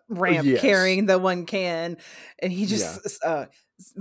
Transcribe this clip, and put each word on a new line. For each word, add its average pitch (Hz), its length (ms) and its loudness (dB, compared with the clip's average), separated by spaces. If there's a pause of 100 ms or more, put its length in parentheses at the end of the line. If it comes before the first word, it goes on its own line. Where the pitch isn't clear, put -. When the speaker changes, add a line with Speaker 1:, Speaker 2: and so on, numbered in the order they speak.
Speaker 1:
ramp 175 380 0
Speaker 2:
Yes. 131 140 4
Speaker 1:
carrying 190 440 4
the 190 140 4
one 180 260 -2
can, 170 520 -4 (420)
and 185 120 -2
he 185 140 -2
just, 208 180 0
Speaker 2:
Yeah. 160 220 -6
Speaker 1:
s-, - 180 -8
uh, 156 220 -2 (340)
s-, - 220 -20